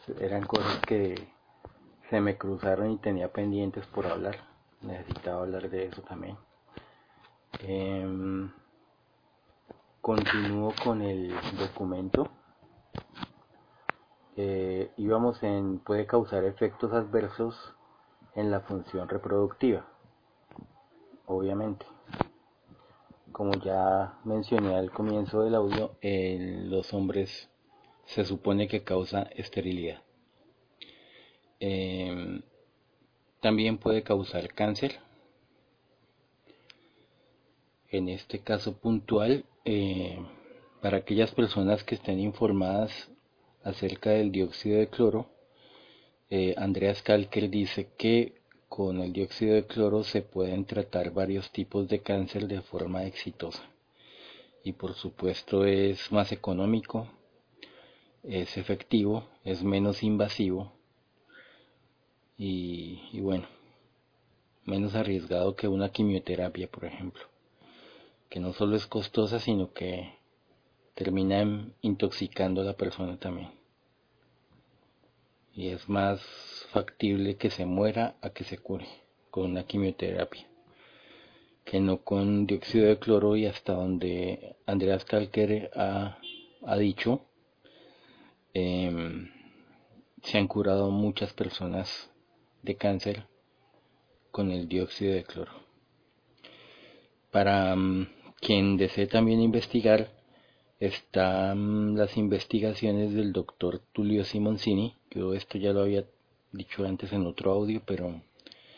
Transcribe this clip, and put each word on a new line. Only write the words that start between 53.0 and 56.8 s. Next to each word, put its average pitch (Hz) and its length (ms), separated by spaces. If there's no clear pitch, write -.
exitosa. - 560
Y 95 100
por 95 220
supuesto - 680
es 98 480
más 104 200
económico, 107 760